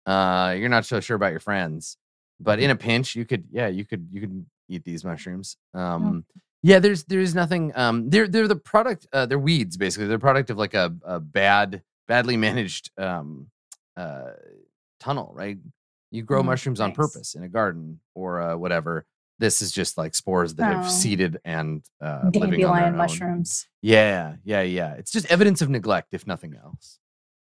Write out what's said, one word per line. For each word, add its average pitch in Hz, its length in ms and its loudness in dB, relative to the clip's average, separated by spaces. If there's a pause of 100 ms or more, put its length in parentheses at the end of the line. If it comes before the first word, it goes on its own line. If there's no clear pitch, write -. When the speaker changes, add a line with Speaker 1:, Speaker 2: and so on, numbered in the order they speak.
Speaker 1:
Uh, 92 500 2
you're 113 120 -2
not 117 180 2
so 110 140 -2
sure 110 160 -4
about 98 160 2
your 80 80 -6
friends, 87 560 -4 (440)
but 107 200 2
in 131 100 2
Speaker 2:
Mm-hmm. - 20 -
Speaker 1:
a 113 40 2
pinch, 120 400 -2
you 117 80 -4
could, 110 260 -4
yeah, 117 160 -2
you 98 180 -4
could, 87 280 -10
you 98 80 -10
could 95 260 -10 (220)
eat 90 160 -10
these 85 200 -10
mushrooms. 92 520 -10 (180)
Um, 87 540 -2
Speaker 2:
Oh. - 120 -20 (220)
Speaker 1:
yeah, 185 180 10
there's, 190 240 2
there's 185 300 0
nothing, 170 420 0
um, 120 340 0
they're, 214 180 6
they're 214 200 2
the 202 80 2
product, 214 560 0
uh, 135 140 2
they're 143 120 0
weeds, 135 380 2
basically. 98 320 -2
They're 113 100 2
product 135 320 4
of, 104 80 -4
like, 104 160 -2
a, 90 180 2 (120)
a 87 160 -6
bad, 98 640 2 (260)
badly 120 280 2
managed, 107 640 0
um, 78 500 -6 (480)
uh, 69 360 -12 (680)
tunnel, 127 340 -6
right? 101 220 -8 (540)
You 113 120 -8
grow 135 200 2
Speaker 2:
Mm, 131 40 2
Speaker 1:
mushrooms 127 340 -2
on 101 100 0
Speaker 2:
nice. - 60 -12
Speaker 1:
purpose - 400 -4
in 82 80 -12
a 90 40 -12
garden 85 520 -4 (140)
or, 90 260 -6
uh, 85 160 -2
whatever. 85 500 -2 (320)
This 110 240 2
is 92 80 -6
just, - 280 -4
like, 80 180 -6
spores 87 400 0
that 95 180 0
have 92 120 -4
Speaker 2:
Oh. - 20 -4
Speaker 1:
seeded 104 560 0
and, 78 400 -4 (160)
uh, - 340 0
living 202 80 4
on 190 80 2
their - 80 2
Speaker 2:
Dandelion 175 360 4
Speaker 1:
own. - 20 -4
Speaker 2:
mushrooms. 175 720 -4 (140)
Speaker 1:
Yeah, 101 600 4
yeah, 101 180 0
yeah. 90 320 -2
It's - 180 -12
just 220 180 -2
evidence 185 320 6
of 139 80 0
neglect, 104 440 0
if - 120 -8
nothing 85 300 -8
else. - 420 -20 (500)